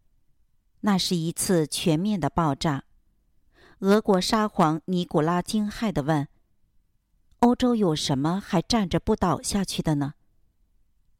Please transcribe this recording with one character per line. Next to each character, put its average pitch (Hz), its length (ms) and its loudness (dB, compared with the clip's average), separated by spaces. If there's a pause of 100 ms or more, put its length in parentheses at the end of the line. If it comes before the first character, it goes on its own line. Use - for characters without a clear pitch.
(800)
那 202 180 0
是 180 180 -2
一 165 160 -4
次 170 340 0
全 156 320 -2
面 202 220 -2
的 143 80 -2
爆 160 260 0
炸。 139 300 -4 (920)
俄 202 240 2
国 190 180 2
沙 160 260 0
皇 160 380 2
尼 180 180 -2
古 170 200 0
拉 175 180 0
惊 208 300 -4
骇 220 200 -4
地 147 120 -4
问 147 260 -2 (1120)
：“欧 240 160 6
洲 247 180 2
有 185 220 2
什 139 220 -2
么 160 200 -2
还 190 220 -2
站 214 260 0
着 165 140 -2
不 214 160 -2
倒 170 240 0
下 196 240 -4
去 - 160 -6
的 160 140 0
呢？” 143 180 -2 (1080)